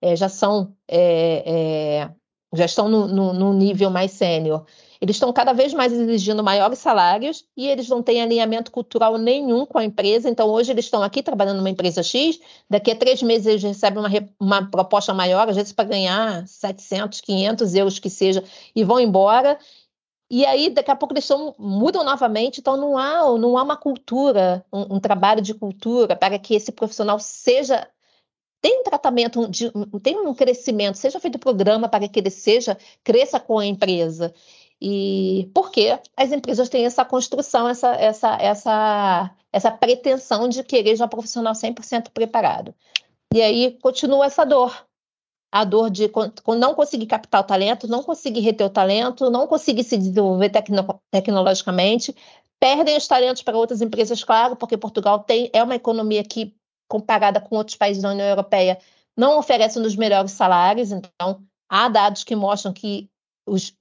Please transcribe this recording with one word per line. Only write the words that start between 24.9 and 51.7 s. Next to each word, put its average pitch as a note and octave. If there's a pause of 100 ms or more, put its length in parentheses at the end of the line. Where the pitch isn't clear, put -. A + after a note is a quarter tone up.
um F#3+
trabalho G#3
de G3+
cultura G#3+
para G3
que G3
esse G#3
profissional G#3+
seja, B3+ (760)
tenha B4
um B4+
tratamento, A#3+
de, A3+
um, G#3
tenha E4+
um C#4+
crescimento, A#3
seja C#4+
feito B3+
um A#3
programa A3
para G3+
que G3+
ele F#3+
seja, A3 (240)
cresça B3
com A3
a G3+
empresa. E3+ (540)
E G3
porque C4 (180)
as C4+
empresas B3
têm B3
essa B3
construção, B3+
essa, A#3+
essa, A3
essa, G#3 (220)
essa G#3+
pretensão B3
de B3+
querer A3
já A#3
um -
profissional A3+
cem A3+
por A#3
cento A#3
preparado. A3 (580)
E A3
aí A#3
continua C#4
essa C#4+
dor. B3+ (640)
A G#3+
dor A3
de G3+
con-, G#3+ (100)
con-, A3+
não B3+
conseguir C#4+
captar G#3+
o G3
talento, G3+
não A#3
conseguir B3+
reter G#3+
o -
talento, A3+
não B3+
conseguir C4
se A3+
desenvolver F#3+
tecno-, G3+ (100)
tecnologicamente. F#3+ (440)